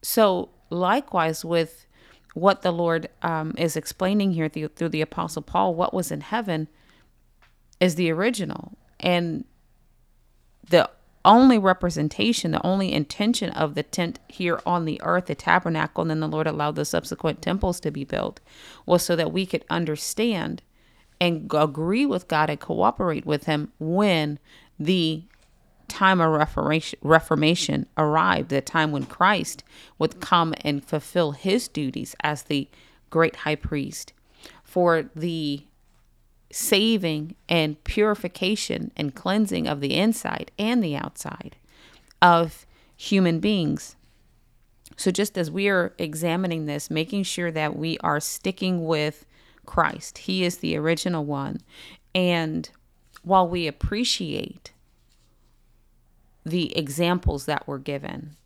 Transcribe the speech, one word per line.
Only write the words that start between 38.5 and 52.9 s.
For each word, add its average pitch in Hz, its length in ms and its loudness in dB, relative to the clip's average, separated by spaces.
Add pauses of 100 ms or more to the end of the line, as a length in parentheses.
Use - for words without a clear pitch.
and 143 180 -6
cleansing 190 520 0
of 143 140 -4
the 135 140 -2
inside - 640 0
and 226 240 0
the 151 140 -2
outside - 600 -10 (680)
of 170 440 4 (300)
human 175 440 2
beings. 180 560 -2 (1000)
So - 140 0
just 202 280 -2
as 165 120 -2
we 196 180 -2
are 185 300 0
examining 165 680 -2
this, 147 240 -6
making 160 320 -2
sure 175 300 -4
that 156 240 -4
we 160 220 -4
are 151 200 0
sticking 185 640 -4
with 151 400 -2 (400)
Christ, - 540 -2
he 185 260 -2
is 175 120 -2
the 165 200 -4
original 160 480 0
one. 143 340 -6 (560)
And 165 540 0 (540)